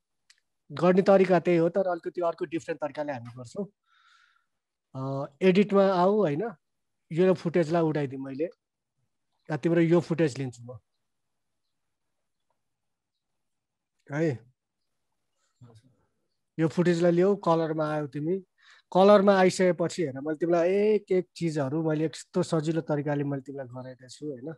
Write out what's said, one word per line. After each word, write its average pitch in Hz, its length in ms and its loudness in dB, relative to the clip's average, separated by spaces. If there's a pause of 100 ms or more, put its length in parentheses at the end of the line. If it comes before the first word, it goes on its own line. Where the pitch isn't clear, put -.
(720)
गर्ने 180 320 2
तरिका 185 360 6
त्यही 175 200 2
हो, 165 120 4
तर 190 160 0
अलिकति 180 340 -6
अर्को 170 300 -4
डिफरेन्ट 165 320 -8
तरिकाले 147 300 -6
हामी 120 260 -12
गर्छौँ। 185 280 -10 (1300)
अ, 131 60 -12 (380)
एडिटमा 196 460 2 (100)
आऊ 185 240 2
होइन, 165 240 0 (680)
यो 180 240 2
फुटेजलाई 170 480 0
उडाइदिउँ 147 440 -2
मैले, 135 220 -6 (1000)
आ, 156 80 -6
तिम्रो 165 240 0
यो 165 220 4
फुटेज 156 360 -2
लिन्छु 127 280 -10
म 123 120 -16 (3250)
है। 156 200 -4 (2250)
यो 160 100 2
फुटेजलाई 175 440 2
ल्याऊ, 185 260 2
कलरमा 160 480 0
आयौ 151 200 -4
तिमी। 147 280 -6 (580)
कलरमा 196 460 6
आइसकेपछि 180 640 2
हेर, 151 160 -6
मैले 156 200 -6
तिमीलाई 170 320 2
एक 202 420 0
एक 185 180 0
चिजहरू 151 520 -4
मैले 156 280 -2
यस्तो - 320 -6
सजिलो 160 400 -2
तरिकाले 147 400 -2
मैले 139 200 -6
तिमीलाई 135 280 -12
गराइदिएको 127 400 -18
छु 143 160 -16
होइन। 139 320 -12